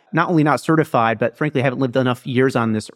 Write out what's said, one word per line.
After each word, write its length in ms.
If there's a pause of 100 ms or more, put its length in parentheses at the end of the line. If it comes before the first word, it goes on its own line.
(140)
not 160
only 140
not 160
certified, 600
but 180
frankly 240
haven't 180
lived 160
enough 300
years 300
on 180
this 220